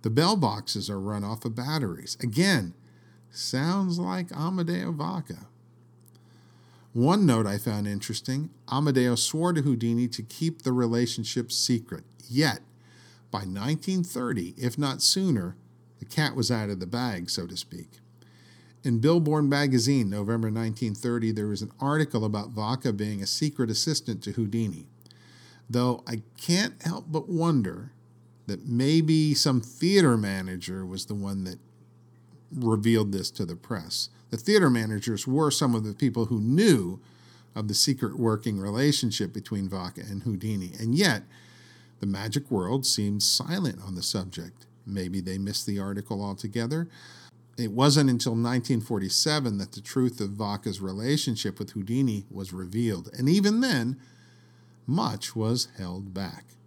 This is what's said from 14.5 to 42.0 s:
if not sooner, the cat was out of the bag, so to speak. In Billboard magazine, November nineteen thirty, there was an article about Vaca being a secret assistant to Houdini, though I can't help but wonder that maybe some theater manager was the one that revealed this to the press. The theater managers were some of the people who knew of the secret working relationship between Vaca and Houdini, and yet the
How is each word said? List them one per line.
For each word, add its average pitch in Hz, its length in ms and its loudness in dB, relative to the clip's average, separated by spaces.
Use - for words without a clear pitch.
if 123 180 -2
not 135 240 0
sooner, 123 560 2
the - 40 -12
cat 147 300 0
was 123 160 0
out 110 200 0
of 95 100 -4
the 92 60 -8
bag, 101 440 -4
so 87 160 -4
to 90 100 -10
speak. - 440 -14
In 117 160 2
Billboard 151 460 4
magazine, 135 680 4
November 110 400 0
nineteen 113 440 -2
thirty, 117 360 0
there 107 160 -2
was 101 160 -4
an 101 80 -8
article 143 440 0
about 104 260 -2
Vaca 117 420 -2
being 104 300 -4
a 95 40 -6
secret 135 440 -2
assistant 117 540 -2
to 101 80 -6
Houdini, 104 540 -2
though 123 400 0
I 110 140 -6
can't 185 420 0
help 170 260 -6
but 156 200 -4
wonder 131 640 0
that 98 180 -6
maybe 151 680 4
some 131 260 4
theater 165 560 4
manager 95 680 -4
was 92 220 -8
the 107 80 -6
one 98 300 -4
that 90 160 -8
revealed 110 600 4
this 95 200 -2
to 104 120 -4
the 85 120 -8
press. - 540 -6
The - 60 -4
theater 190 340 6
managers 110 560 0
were 143 240 2
some 123 240 2
of 110 100 0
the 107 100 -6
people 117 320 0
who 113 140 0
knew 120 600 4
of 107 140 -4
the 101 60 -2
secret 123 440 0
working 110 400 0
relationship 107 760 0
between 98 360 -6
Vaca 90 340 -8
and 98 200 -8
Houdini, 98 560 -4
and 113 160 0
yet 156 300 2
the 101 80 -4